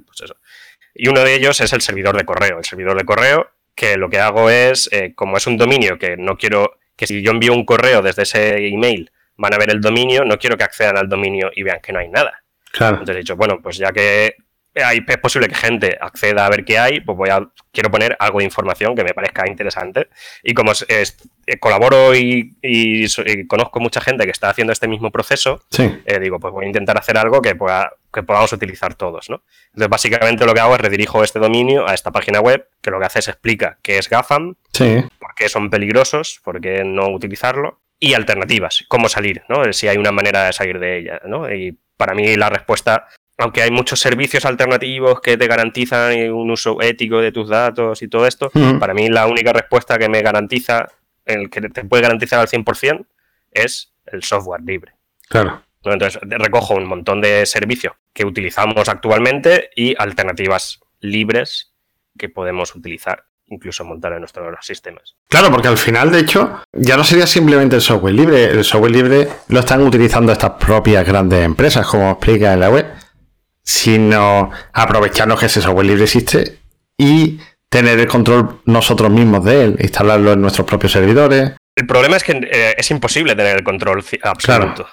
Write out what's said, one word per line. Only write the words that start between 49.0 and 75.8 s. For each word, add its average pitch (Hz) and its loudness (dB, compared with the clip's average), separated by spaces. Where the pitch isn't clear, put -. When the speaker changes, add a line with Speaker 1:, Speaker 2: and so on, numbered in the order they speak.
Speaker 1:
la 113 2
única 117 0
respuesta 117 0
que 110 0
me 110 0
garantiza, 113 -2
el 104 -6
que - -12
te 107 -10
puede 117 2
garantizar 117 0
al 110 2
cien 117 -4
por 117 -2
cien, 151 -4
es - -4
el 92 -12
software 92 -6
libre. 92 -12
Speaker 2:
Claro. 101 -2
Speaker 1:
¿No? 101 -2
Entonces, 98 -4
de-, 110 -8
recojo 110 0
un 95 -2
montón 92 -4
de 104 2
servicios 110 -4
que 107 -6
utilizamos 101 -2
actualmente 123 0
y 120 -2
alternativas 95 -4
libres 110 -4
que - -12
podemos 90 -8
utilizar, 85 -12
incluso 90 -14
montar 85 -12
en 85 -12
nuestros 85 -16
sistemas. - -18
Speaker 2:
Claro, 180 4
porque 123 2
al 113 4
final, 120 2
de 175 6
hecho, 196 0
ya 131 2
no 147 4
sería 170 4
simplemente 143 4
el 117 2
software 98 2
libre. 139 6
El 107 4
software 107 4
libre 131 4
lo 123 2
están 131 2
utilizando 120 4
estas 104 0
propias 107 2
grandes 92 4
empresas, 113 2
como 98 2
explica 104 2
en 92 4
la 92 4
web, 151 4
sino 107 2
aprovecharnos 110 2
que 113 2
ese 104 0
software 92 2